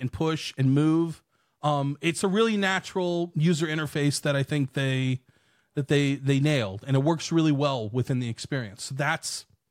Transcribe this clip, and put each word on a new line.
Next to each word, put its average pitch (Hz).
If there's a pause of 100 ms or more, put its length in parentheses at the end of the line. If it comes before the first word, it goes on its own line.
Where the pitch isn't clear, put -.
and 127
push 160
and 135
move. 160 (380)
Um, 143
it's 165
a 202
really 220
natural 180
user 160
interface 151
that 143
I 139
think 143
they, 131 (540)
that 143
they, 143
they 139
nailed, 120
and 135
it 135
works 160
really 156
well 135
within 123
the 123
experience. 117
So 135
that's, 147 (260)